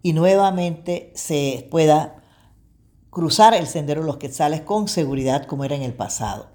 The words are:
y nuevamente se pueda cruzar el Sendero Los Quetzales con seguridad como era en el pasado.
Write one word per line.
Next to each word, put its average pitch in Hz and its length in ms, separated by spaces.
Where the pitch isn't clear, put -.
y 170 100
nuevamente 175 1000
se 139 560
pueda 156 460
cruzar 214 460
el 175 100
Sendero 147 380
Los 151 140
Quetzales 151 440
con 208 260
seguridad 135 580
como 139 180
era 139 120
en 139 60
el 123 120
pasado. 104 600